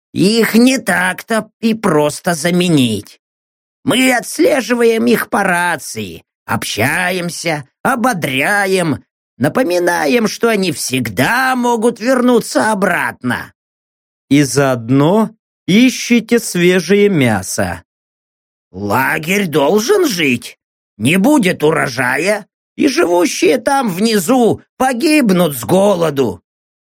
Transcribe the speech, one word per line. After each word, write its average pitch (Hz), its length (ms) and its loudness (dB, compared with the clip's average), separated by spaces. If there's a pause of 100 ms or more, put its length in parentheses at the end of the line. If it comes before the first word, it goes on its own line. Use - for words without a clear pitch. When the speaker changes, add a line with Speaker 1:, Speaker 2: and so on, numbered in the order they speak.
(140)
Speaker 1:
их 208 420 2
не 247 240 4
так-то 185 800 -4
и 220 160 0
просто 160 580 0
заменить. 156 880 0 (640)
Мы 254 300 2
отслеживаем 233 920 0
их 240 240 0
по 202 140 0
рации, 160 800 -4 (220)
общаемся, 165 1200 -4 (140)
ободряем, 190 1200 0 (340)
напоминаем, 175 920 0
что - 220 -2
они 190 220 0
всегда 147 840 -2
могут 240 440 0
вернуться 247 720 2
обратно. 139 800 -4 (760)
Speaker 2:
И 143 140 4
заодно 139 880 0 (360)
ищите 240 720 2
свежее 185 680 2
мясо. 107 720 -2 (880)
Speaker 1:
Лагерь 143 760 -2
должен 214 600 2
жить. 156 500 -4 (400)
Не 151 200 0
будет 190 460 2
урожая, 143 840 -2 (300)
и 294 100 2
живущие 320 720 0
там 277 320 -2
внизу 208 720 0 (160)
погибнут 240 800 2
с 117 80 -10
голоду. 160 760 0 (420)